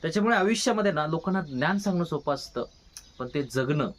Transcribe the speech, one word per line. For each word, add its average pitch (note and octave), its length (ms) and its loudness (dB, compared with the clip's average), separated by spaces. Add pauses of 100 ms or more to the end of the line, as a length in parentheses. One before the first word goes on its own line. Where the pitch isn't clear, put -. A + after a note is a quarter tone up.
त्याच्यामुळे G#3 360 2
आयुष्यामध्ये G#3+ 540 2
ना, D3+ 160 0
लोकांना F#3 340 -2
ज्ञान D3 360 0
सांगणं F#3+ 260 0
सोपं D3+ 300 -2
असतं, - 300 -6 (560)
पण B2+ 140 -4
ते D3 100 0
जगणं C3 560 0